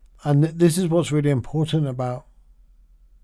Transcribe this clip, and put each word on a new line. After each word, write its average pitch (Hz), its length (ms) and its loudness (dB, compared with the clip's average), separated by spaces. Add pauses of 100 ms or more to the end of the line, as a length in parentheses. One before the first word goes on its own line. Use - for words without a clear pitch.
(240)
And 147 180 4
th-, 160 120 0
this 170 240 4
is 185 100 0
what's 156 240 0
really 147 160 0
important 147 580 -2
about 127 380 -6 (1000)